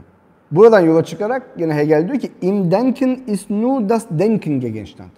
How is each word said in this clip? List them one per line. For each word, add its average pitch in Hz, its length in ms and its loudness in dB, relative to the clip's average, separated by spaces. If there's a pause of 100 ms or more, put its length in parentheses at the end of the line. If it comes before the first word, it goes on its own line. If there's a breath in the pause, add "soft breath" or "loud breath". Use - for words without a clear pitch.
(520)
Buradan 214 280 6
yola 160 240 4
çıkarak 214 440 -6 (100)
yine 160 180 -2
Hegel 151 320 2
diyor 262 120 -4
ki, 190 120 -8 (100)
"Im 185 300 0
Denken 254 560 0
ist 202 220 -6
nur 220 400 -2
das 226 220 -2
Denken 160 480 -2
Gegenstand." 107 580 -10